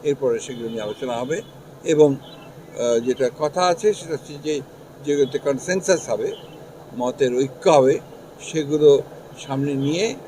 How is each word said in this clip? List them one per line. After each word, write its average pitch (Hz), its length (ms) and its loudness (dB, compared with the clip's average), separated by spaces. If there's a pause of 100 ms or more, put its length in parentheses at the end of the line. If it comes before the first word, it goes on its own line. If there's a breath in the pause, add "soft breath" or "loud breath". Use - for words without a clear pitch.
এরপরে 135 360 0
সেগুলো 117 300 -10
নিয়ে 113 120 -6
আলোচনা 107 320 -6
হবে 131 280 -4 (420)
এবং, 151 320 6
আহ, - 840 -4
যেটা 123 300 0 (100)
কথা 151 260 0
আছে 180 280 2
সেটা 165 180 -8
হচ্ছে 147 220 -8 (100)
যে 151 180 -2 (440)
যেগুলোতে 143 340 2
কনসেনসাস 165 720 -2
হবে, 110 220 -2 (680)
মতের 123 400 0
ঐক্য 139 320 0
হবে, 139 300 6 (420)
সেগুলো 147 600 4 (380)
সামনে 139 340 -4
নিয়ে 165 420 -2 (120)